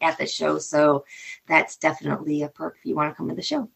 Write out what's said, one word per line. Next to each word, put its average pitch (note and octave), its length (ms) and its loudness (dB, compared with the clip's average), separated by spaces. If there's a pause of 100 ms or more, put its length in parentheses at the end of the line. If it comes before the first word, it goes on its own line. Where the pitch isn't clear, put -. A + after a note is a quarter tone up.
at D#3+ 160 0
the - 80 -4
show. D#3 320 0
So D3 480 4 (420)
that's - 300 2
definitely D3+ 640 0
a D3 80 -4
perk - 300 -10
if - 60 -16
you E3 100 -2
wanna D3+ 180 0
come E3+ 160 -6
to E3+ 60 -4
the F3+ 60 -8
show. C#4 340 -4